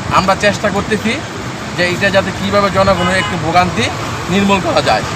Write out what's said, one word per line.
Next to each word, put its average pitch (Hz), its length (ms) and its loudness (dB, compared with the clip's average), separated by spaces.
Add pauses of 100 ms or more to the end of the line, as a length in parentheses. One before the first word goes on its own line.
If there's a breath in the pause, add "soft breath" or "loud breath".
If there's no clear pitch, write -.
(140)
আমরা 185 260 4
চেষ্টা 202 280 2
করতেছি 208 520 -2 (560)
যে 175 120 2
এটা 175 220 0
যাতে 190 200 2
কীভাবে 202 440 0
জনগণের 190 420 2
একটু 185 200 -2 (100)
ভোগান্তি 175 380 0 (460)
নির্মূল 196 340 2
করা 165 180 0
যায় 139 200 2 (140)